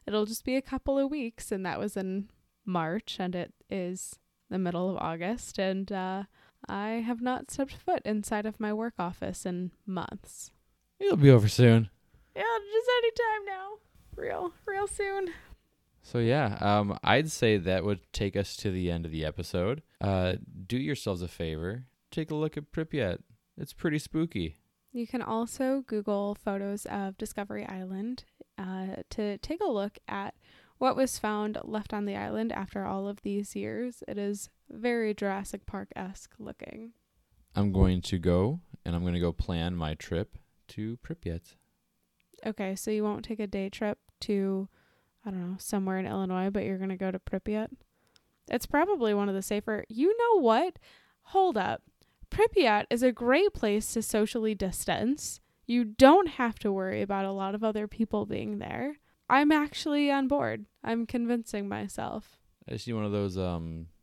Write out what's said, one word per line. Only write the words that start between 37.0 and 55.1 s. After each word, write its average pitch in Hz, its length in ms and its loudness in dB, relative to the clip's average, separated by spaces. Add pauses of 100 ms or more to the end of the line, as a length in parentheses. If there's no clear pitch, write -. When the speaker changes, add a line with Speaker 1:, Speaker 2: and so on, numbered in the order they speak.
Speaker 2:
I'm 101 160 2
going 92 300 6
to - 160 -2
go, 92 420 2 (240)
and 85 100 -2
I'm 87 80 0
gonna 87 160 0
go 85 140 2
plan 87 420 -2
my 80 200 -2
trip - 440 -6 (300)
to 110 300 -8
Pripyat. - 580 -10 (880)
Speaker 1:
Okay, 196 300 -4
so - 140 -6
you 214 120 0
won't 214 220 -2
take 214 160 -6
a 214 60 -4
day 196 240 -4
trip 208 280 -4 (220)
to, 196 480 0 (560)
I 214 60 -8
don't 185 100 -6
know, 180 180 -6
somewhere 190 400 -2
in 190 80 -2
Illinois, 185 440 0
but 196 140 0
you're 190 140 -2
gonna 190 180 -4
go 190 140 -2
to 185 80 -4
Pripyat? 214 500 -4 (800)
It's - 180 -2
probably 294 480 2
one 202 140 2
of 196 60 0
the 196 80 -2
safer. 208 460 -2
You 302 280 2
know 466 240 6
what? 254 380 4 (440)
Hold 370 340 4
up. 185 260 -2 (480)
Pripyat 262 600 6
is 233 120 2
a 254 80 8
great 262 440 4
place 214 400 0
to 226 80 0
socially 220 520 0
distance. 196 840 -2 (260)